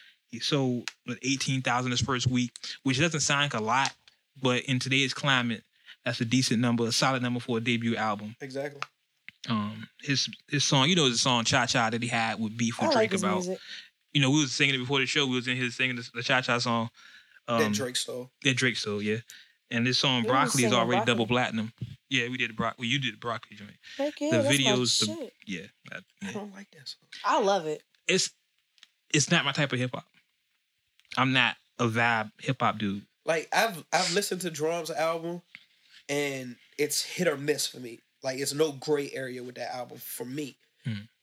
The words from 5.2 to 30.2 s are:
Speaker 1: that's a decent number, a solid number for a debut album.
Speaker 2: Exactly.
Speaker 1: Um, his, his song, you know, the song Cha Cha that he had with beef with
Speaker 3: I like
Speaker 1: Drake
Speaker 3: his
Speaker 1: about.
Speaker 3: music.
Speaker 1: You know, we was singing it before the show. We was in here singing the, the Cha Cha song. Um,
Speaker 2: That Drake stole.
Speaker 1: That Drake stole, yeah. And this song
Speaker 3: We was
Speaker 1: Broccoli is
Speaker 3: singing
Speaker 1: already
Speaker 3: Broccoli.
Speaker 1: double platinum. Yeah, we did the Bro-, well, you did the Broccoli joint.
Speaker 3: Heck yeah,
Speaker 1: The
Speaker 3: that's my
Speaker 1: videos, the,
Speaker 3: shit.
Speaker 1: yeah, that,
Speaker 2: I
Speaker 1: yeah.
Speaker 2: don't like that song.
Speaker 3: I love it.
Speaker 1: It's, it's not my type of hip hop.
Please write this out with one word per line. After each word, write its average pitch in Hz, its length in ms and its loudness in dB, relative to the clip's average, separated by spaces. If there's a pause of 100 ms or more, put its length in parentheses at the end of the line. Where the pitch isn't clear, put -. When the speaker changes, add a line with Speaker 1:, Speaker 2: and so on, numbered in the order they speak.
Speaker 1:
that's 120 180 -2
a 123 40 0
decent 127 340 4
number, 120 260 4
a 110 60 0
solid 131 320 2
number 120 160 -2
for 117 180 -2
a 113 40 -2
debut 117 340 0
album. 107 460 -2
Speaker 2:
Exactly. 139 400 -8 (680)
Speaker 1:
Um, 110 400 -4 (140)
his, 135 260 0 (220)
his 143 140 0
song, 139 260 4
you 190 60 4
know, 151 140 4
the 117 80 0
song 120 260 2
Cha 123 240 2
Cha 117 240 2
that 117 100 -2
he 123 80 -2
had 113 300 0
with 110 180 -6
beef 117 240 -2
with 330 80 2
Speaker 3:
I 302 40 4
like - 20 4
Speaker 1:
Drake 220 160 4
Speaker 3:
his 185 120 -2
Speaker 1:
about. 208 120 0
Speaker 3:
music. 185 240 -4 (520)
Speaker 1:
You 147 100 4
know, 135 100 4
we 151 100 6
was 135 100 0
singing 139 240 2
it 131 40 -2
before 135 200 0
the 131 60 2
show. 143 220 2
We 127 80 0
was 123 120 -2
in 127 80 0
here 127 140 -2
singing 127 280 -2
the, 117 180 -10
the 120 80 -6
Cha 127 180 2
Cha 120 160 2
song. 117 320 0 (580)
Um, 117 140 2
Speaker 2:
That 107 120 2
Drake 123 220 -2
stole. 123 360 -6 (120)
Speaker 1:
That 131 120 4
Drake 123 200 2
stole, 104 280 -4
yeah. 107 140 0 (520)
And 120 160 0
this 127 140 0
song 127 240 2
Speaker 3:
We 110 60 0
was - 20 4
Speaker 1:
Broccoli 131 320 4
is 110 60 4
Speaker 3:
singing 123 40 2
Speaker 1:
already 120 240 4
Speaker 3:
Broccoli. 120 160 2
Speaker 1:
double 113 140 2
platinum. 113 460 0 (360)
Yeah, 123 200 0
we 127 80 -8
did 120 120 -2
the 110 60 -16
Bro-, 113 240 -2
well, 123 80 -4
you 131 100 0
did 123 160 -4
the 110 40 -20
Broccoli 117 380 -8
joint. 101 160 -16 (260)
Speaker 3:
Heck 294 220 -4
yeah, 294 120 -2
Speaker 1:
The 330 100 4
Speaker 3:
that's 269 60 2
my 285 60 4 (120)
Speaker 1:
videos, 127 340 2
the, - 60 0
Speaker 3:
shit. 254 280 -6 (120)
Speaker 1:
yeah, 90 160 -8 (300)
that, 190 120 -14 (200)
Speaker 2:
I - 40 -6
Speaker 1:
yeah. - 60 -8
Speaker 2:
don't 202 200 -10
like 196 180 -20
that 135 160 -20
song. - 200 -14 (160)
Speaker 3:
I 269 180 2
love 190 260 2
it. 151 160 -6 (240)
Speaker 1:
It's, 180 240 2 (840)
it's 147 160 4
not 160 160 4
my 139 60 0
type 139 220 0
of 127 60 0
hip 123 140 -2
hop. - 120 -10 (1120)